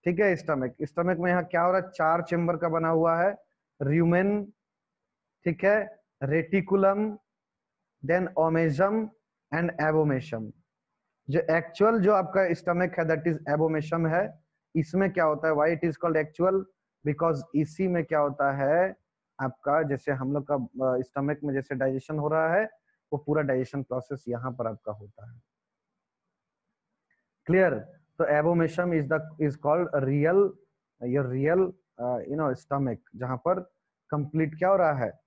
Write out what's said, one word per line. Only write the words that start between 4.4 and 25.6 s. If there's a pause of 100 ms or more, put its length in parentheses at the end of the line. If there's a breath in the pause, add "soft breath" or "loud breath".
ठीक
है, (240)
reticulum, (880)
then (100)
omasum (460)
and (100)
abomasum। (760)
जो
actual
जो
आपका
stomach
है,
that
is
abomasum
है, (320)
इसमें
क्या
होता
है?
Why
it
is (100)
called
actual? (420)
Because (120)
इसी
में
क्या
होता
है (340)
आपका,
जैसे
हम
लोग
का,
अ,
stomach
में
जैसे
digestion
हो
रहा
है, (420)
वो
पूरा
digestion
process
यहाँ
पर
आपका
होता
है। (2000)